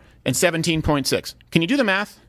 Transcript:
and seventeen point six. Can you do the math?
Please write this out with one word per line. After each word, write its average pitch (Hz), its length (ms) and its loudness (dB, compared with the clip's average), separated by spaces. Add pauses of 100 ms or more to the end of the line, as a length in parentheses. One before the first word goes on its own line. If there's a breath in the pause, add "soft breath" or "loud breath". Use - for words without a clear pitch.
(240 soft breath)
and 127 120 0
seventeen 165 460 0
point 143 260 0
six. - 260 -4 (160)
Can 170 120 2
you 170 60 -2
do 262 80 2
the 269 80 4
math? 196 440 -2